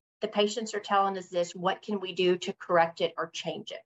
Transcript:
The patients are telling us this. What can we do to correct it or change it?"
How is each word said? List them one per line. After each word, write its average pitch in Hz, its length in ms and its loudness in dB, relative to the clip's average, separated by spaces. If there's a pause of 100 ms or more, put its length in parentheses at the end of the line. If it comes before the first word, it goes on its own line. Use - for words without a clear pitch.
(220)
The 208 60 -4
patients 208 440 0
are 208 80 -4
telling 196 380 2
us 180 100 -10
this. 175 260 -2
What 185 280 -2
can 208 180 -4
we 185 140 -8
do 180 240 4
to 196 160 -6
correct 170 480 2
it 165 160 0
or 165 100 -4
change - 440 -8
it?" - 140 -12